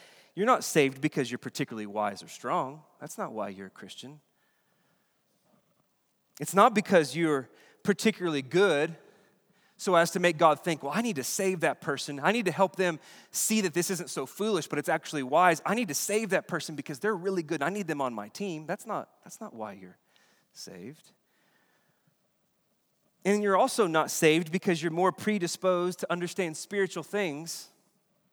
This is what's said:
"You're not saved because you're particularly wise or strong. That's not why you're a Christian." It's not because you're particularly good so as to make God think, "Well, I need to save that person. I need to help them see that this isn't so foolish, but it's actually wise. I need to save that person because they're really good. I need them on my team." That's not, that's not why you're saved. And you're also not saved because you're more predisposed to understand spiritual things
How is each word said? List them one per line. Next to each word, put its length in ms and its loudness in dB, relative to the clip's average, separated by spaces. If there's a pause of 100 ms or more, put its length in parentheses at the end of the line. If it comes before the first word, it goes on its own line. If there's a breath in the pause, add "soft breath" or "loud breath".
(340 loud breath)
"You're 120 0
not 180 4
saved 360 2
because 300 -2
you're 80 -6
particularly 480 -6
wise 340 -2
or 80 -18
strong. 540 -4 (180)
That's 160 -14
not 160 -6
why 180 -6
you're 180 -12
a 20 -20
Christian." 500 -18 (2250)
It's 140 -8
not 200 8
because 400 4
you're 340 0 (360 soft breath)
particularly 580 0
good 540 2 (800 soft breath)
so 200 2
as 160 6
to 80 -2
make 180 4
God 220 6
think, 240 -2
"Well, 100 -4
I 80 0
need 140 -2
to 80 -4
save 360 -2
that 200 0
person. 420 -6
I 80 4
need 140 0
to 80 0
help 240 0
them 240 0 (320 loud breath)
see 300 2
that 120 -2
this 160 0
isn't 200 -6
so 160 -4
foolish, 420 -2
but 100 -4
it's 100 -2
actually 360 -2
wise. 420 4
I 80 0
need 140 -2
to 60 -6
save 360 0
that 160 0
person 300 -6
because 240 -10
they're 160 0
really 260 -2
good. 200 -4
I 60 0
need 200 -4
them 120 -4
on 140 -2
my 140 -8
team." 380 -8
That's 200 -8
not, 220 -6 (160)
that's 160 -18
not 120 -14
why 200 -10
you're 260 -20 (540 soft breath)
saved. 580 -16 (2250)
And 180 2
you're 140 4
also 300 4
not 240 2
saved 400 4
because 320 0
you're 100 -2
more 200 4
predisposed 880 0
to 120 -4
understand 440 -4
spiritual 480 -4
things 680 -6 (640)